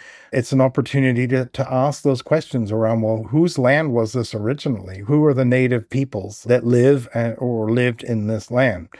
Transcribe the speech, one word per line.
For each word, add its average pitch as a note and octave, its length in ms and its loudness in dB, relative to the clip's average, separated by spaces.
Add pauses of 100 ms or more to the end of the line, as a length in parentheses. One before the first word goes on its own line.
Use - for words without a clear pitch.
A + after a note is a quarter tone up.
(320)
it's B2 200 -2
an C3 100 4
opportunity C3 640 0
to, B2+ 220 -2
to C3+ 260 -6
ask C3+ 300 0
those C3+ 180 0
questions C3 500 -2
around, A2+ 300 0
well, A2 220 -2
whose D#3 340 0
land C#3 360 2
was A2+ 200 0
this A#2+ 220 -4
originally? G#2 640 -6
Who D3 260 2
are D3 80 4
the C3 100 2
Native B2 460 2
peoples G#2+ 540 -6
that A#2+ 200 2
live B2 520 4
and, A#2 240 -2
or A2+ 320 -2
lived B2 320 0
in A2 240 -2
this A2 240 -6
land? A#2+ 380 0 (100)